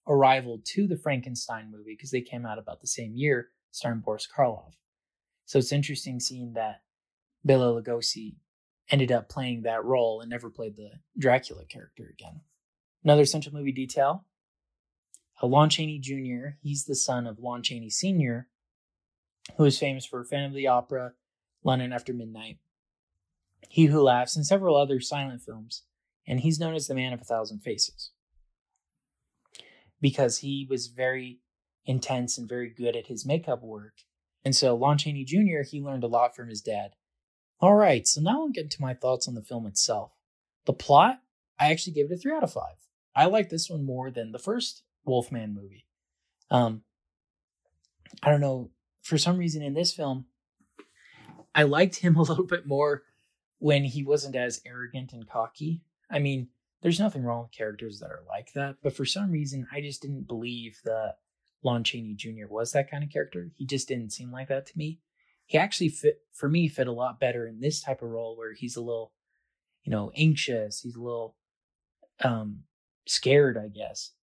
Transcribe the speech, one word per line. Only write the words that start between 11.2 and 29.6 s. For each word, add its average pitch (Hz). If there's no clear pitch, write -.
character -
again. -
Another 147
essential 147
movie 143
detail, 135
uh, 123
Lon 147
Chaney 156
Junior, 135
he's 143
the 139
son 123
of 110
Lon 120
Chaney 113
Senior, 135
who 156
is 139
famous 135
for 123
Phantom 139
of 139
the 135
Opera, 123
London 127
After 123
Midnight, 110
He 165
Who 147
Laughs, 123
and 151
several 190
other 139
silent 135
films. 110
And 127
he's 156
known 160
as 151
the 135
Man 127
of 120
a -
Thousand 110
Faces -